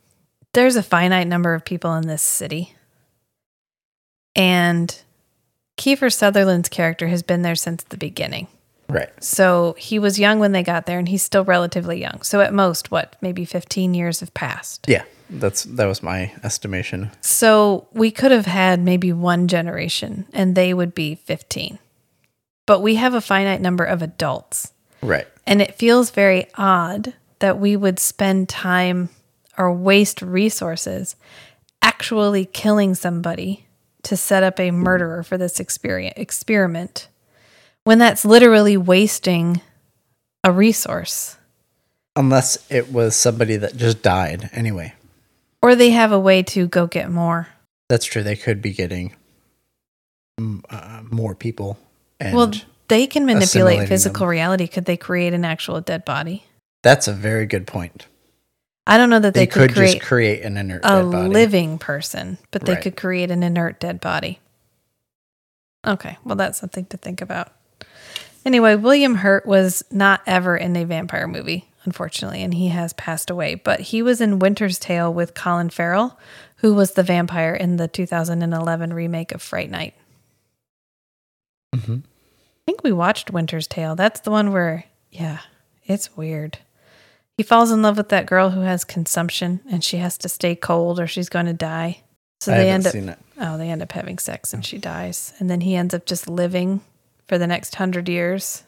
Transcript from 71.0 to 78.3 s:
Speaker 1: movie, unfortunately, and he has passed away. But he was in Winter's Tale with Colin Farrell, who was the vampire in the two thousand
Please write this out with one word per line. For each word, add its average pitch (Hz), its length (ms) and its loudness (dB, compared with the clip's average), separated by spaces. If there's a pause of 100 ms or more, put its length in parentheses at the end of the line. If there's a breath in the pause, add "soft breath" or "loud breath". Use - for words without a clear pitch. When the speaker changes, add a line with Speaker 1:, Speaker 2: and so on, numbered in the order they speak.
Speaker 1:
movie, - 440 -8 (140)
unfortunately, 175 580 -8
and 185 100 -4
he 180 160 0
has 170 240 -4
passed - 380 -8
away. 160 240 -4
But - 260 -2
he 220 220 -4
was 240 180 2
in 202 180 2
Winter's 196 400 0
Tale 170 340 -2
with 170 200 -4
Colin 170 380 -2
Farrell, 185 480 -2 (380 loud breath)
who 214 180 4
was 196 180 4
the 190 100 2
vampire 175 520 0
in 175 240 -2
the 165 100 -2
two - 180 -6
thousand 170 360 -2